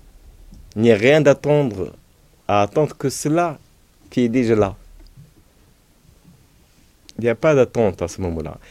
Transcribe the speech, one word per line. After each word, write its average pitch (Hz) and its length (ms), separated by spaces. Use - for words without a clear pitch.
Il 104 60
n'y 117 100
a 107 40
rien 139 260
d'attendre, 139 720
à 101 140
attendre 139 360
que 143 120
cela 156 500
qui - 100
est 120 80
déjà 117 260
là. 101 220
Il 107 40
n'y 117 80
a 117 40
pas 156 200
d'attente 113 480
à 85 60
ce - 120
moment-là. 82 380